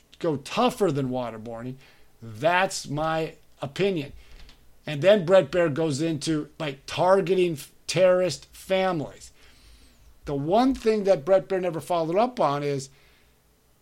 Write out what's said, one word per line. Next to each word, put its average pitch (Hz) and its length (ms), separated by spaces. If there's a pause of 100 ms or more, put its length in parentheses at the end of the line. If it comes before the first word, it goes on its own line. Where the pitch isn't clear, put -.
(200)
go 160 180
tougher 214 520
than 139 200
waterboarding. 120 640 (460)
That's 160 680
my 160 460 (280)
opinion. 160 520 (760)
And 147 140
then 190 240
Bret 180 260
Baier 170 220
goes 151 280
into, 156 460 (120)
like, 147 260
targeting 180 680
f-, - 180 (160)
terrorist 185 640
families. 185 800 (920)
The 147 100
one 214 400
thing 220 280
that 180 220
Bret 190 220
Baier 190 140
never 170 180
followed 170 380
up 247 220
on 143 240
is, 143 260 (920)